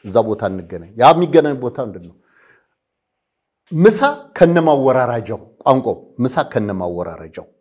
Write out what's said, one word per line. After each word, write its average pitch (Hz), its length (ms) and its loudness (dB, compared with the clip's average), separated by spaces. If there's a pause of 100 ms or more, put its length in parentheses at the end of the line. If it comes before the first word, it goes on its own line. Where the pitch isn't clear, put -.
«እዛ 98 180 -10
ቦታ 107 240 -4
እንገናኝ።» 90 500 -10
ያ 123 120 6
የሚገናኝ 156 480 4
ቦታ 123 240 -6
ምንድን 95 240 -10
ነው? 87 120 -20 (1600)
ምሳ 185 280 0 (340)
ከነማወራረጃው፣ 131 1040 0 (180)
ቋንቋው 131 380 0 (220)
ምሳ 123 180 -2 (120)
ከነማወራረጃው። 87 1000 -8 (140)